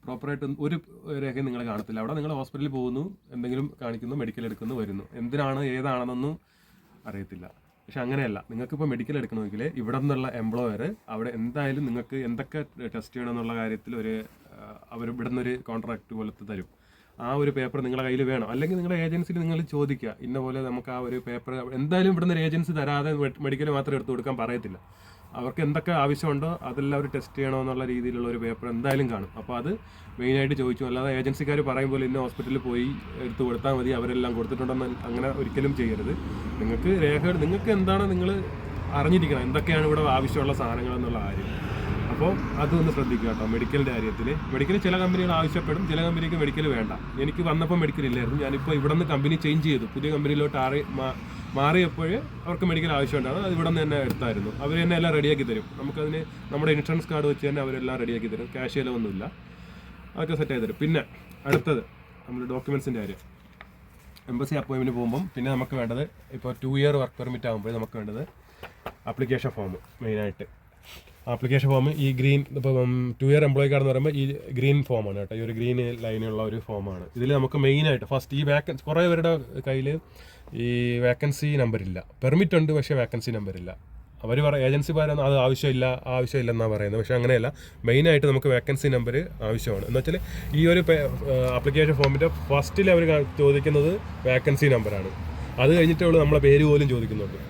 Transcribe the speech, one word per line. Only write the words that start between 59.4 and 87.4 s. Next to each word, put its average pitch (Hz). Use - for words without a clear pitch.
അതൊക്കെ 160
സെറ്റ് 143
ചെയ്ത് 113
തരും. -
പിന്നെ 151
അടുത്തത് 139
നമ്മൾ 123
ഡോക്യുമെന്റ്സിൻ്റെ 135
കാര്യം. 95
എംബസി 139
അപ്പോയിൻമെന്റ് 131
പോകുമ്പം 120
പിന്നെ 127
നമുക്ക് 127
വേണ്ടത് 120
ഇപ്പോൾ 127
ടു 131
ഇയർ 147
വർക്ക് -
പെർമിറ്റ് 123
ആകുമ്പോൾ 110
നമുക്ക് 110
വേണ്ടത് 104
ആപ്ലിക്കേഷൻ 127
ഫോം 95
മെയിനായിട്ട്. 107
ആപ്ലിക്കേഷൻ 135
ഫോം 135
ഈ -
ഗ്രീൻ, 139
ഇപ്പം 127
ടു 135
ഇയർ 147
എംപ്ലോയി 139
കാർഡ് 139
എന്ന് 135
പറയുമ്പോൾ 139
ഈ -
ഗ്രീൻ 139
ഫോമാണ് 104
കേട്ടോ. 101
ഈ -
ഒരു 113
ഗ്രീൻ 120
ലൈനുള്ള 110
ഒരു 110
ഫോമാണ്. 95
ഇതിൽ 123
നമുക്ക് 131
മെയിനായിട്ട് 139
ഫസ്റ്റ് 135
ഈ -
വേക്കൻസി, 143
കുറേ 160
പേരുടെ 165
കയ്യിൽ 135
ഈ -
വേക്കൻസി 143
നമ്പർ 113
ഇല്ല, 90
പെർമിറ്റ് 160
ഉണ്ട് 156
പക്ഷേ 143
വേക്കൻസി 117
നമ്പർ 98
ഇല്ല. 87
അവർ 117
പറ-, 143
ഏജൻസി 143
പറയുന്നത് 147
അത് 139
ആവശ്യമില്ല, 131
ആവശ്യമില്ലെന്നാണ് 117
പറയുന്നത്. 104
പക്ഷേ 127
അങ്ങനെയല്ല, 120